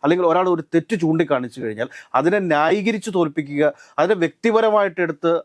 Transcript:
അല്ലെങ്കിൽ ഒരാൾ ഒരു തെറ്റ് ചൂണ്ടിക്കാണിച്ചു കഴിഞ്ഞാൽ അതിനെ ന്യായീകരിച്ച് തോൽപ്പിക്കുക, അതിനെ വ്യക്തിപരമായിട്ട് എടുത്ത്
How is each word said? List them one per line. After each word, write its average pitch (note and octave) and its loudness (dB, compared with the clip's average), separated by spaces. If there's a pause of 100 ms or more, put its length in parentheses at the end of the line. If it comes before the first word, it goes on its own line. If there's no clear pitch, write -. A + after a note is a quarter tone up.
അല്ലെങ്കിൽ F3 2
ഒരാൾ F#3 2
ഒരു D#3+ -6 (100)
തെറ്റ് E3+ -2
ചൂണ്ടിക്കാണിച്ചു C#3+ -2
കഴിഞ്ഞാൽ A2 -4 (320)
അതിനെ F3+ 2 (120)
ന്യായീകരിച്ച് F#3+ 0
തോൽപ്പിക്കുക, D3 0 (280)
അതിനെ F#3 2
വ്യക്തിപരമായിട്ട് G#3+ 0
എടുത്ത് E3 -2 (120)